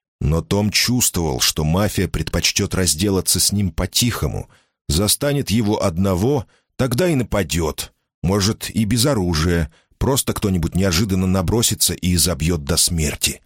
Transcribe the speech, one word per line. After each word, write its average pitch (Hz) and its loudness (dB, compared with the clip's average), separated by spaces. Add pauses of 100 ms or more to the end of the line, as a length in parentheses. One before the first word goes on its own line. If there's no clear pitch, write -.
(220)
Но 78 2
Том 101 0
чувствовал, 87 0
что - 0
мафия 92 0
предпочтёт 85 -2
разделаться 92 0
с - 0
ним 101 0
по-тихому. 87 -2 (400)
Застанет 123 0
его 104 2
одного, 98 0 (300)
тогда 127 0
и 170 2
нападёт. 85 -2 (300)
Может, 101 0
и 110 0
без 113 0
оружия. 87 0 (260)
Просто 127 0
кто-нибудь 92 -2
неожиданно 92 0
набросится 95 0
и 90 0
забьёт 80 0
до 80 0
смерти. - -2